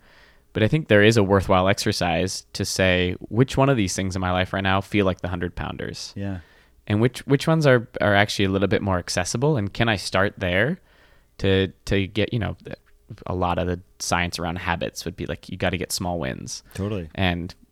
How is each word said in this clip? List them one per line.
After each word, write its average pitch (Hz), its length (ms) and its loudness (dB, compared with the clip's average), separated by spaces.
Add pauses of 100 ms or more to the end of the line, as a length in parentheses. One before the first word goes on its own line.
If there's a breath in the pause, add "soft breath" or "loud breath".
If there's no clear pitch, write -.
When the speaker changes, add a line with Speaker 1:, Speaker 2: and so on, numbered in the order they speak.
(520 soft breath)
Speaker 1:
But 107 120 0
I 107 40 6
think 156 200 0
there 104 160 8
is 117 120 6
a 107 60 6
worthwhile 95 460 4
exercise 90 760 0 (100)
to 101 100 -4
say, 90 560 2
which - 360 0
one 135 120 4
of 139 80 4
these 98 180 0
things 95 220 -4
in 92 40 -4
my 92 120 0
life 92 200 0
right 98 120 -2
now 95 160 2
feel 101 260 0
like 92 140 0
the 90 80 -8
hundred 90 260 -6
pounders? - 600 -10
Speaker 2:
Yeah. 98 220 -8 (500 soft breath)
Speaker 1:
And 104 120 2
which, 120 280 0
which 135 180 0
ones 160 220 2
are, 123 180 4 (140)
are 101 160 4
actually 101 300 2
a 95 40 0
little 98 160 2
bit - 160 0
more 95 160 0
accessible? 120 580 -2
And 101 160 -4
can 117 160 0
I 110 60 2
start 95 440 0
there 98 420 0 (560 soft breath)
to, 95 320 2 (160)
to 98 240 0
get, 101 240 -2
you - 80 0
know, 90 160 -4 (680)
a 92 80 -4
lot 87 240 0
of 87 80 0
the 90 140 -4 (180)
science 87 400 -2
around 85 180 -4
habits 85 480 -6
would 85 120 -10
be 82 100 -8
like, - 220 -10
you 92 80 -10
gotta 90 220 -2
get - 140 -8
small 87 260 -4
wins. 64 440 -8 (120)
Speaker 2:
Totally. 98 400 -6
Speaker 1:
And 87 400 -2 (180)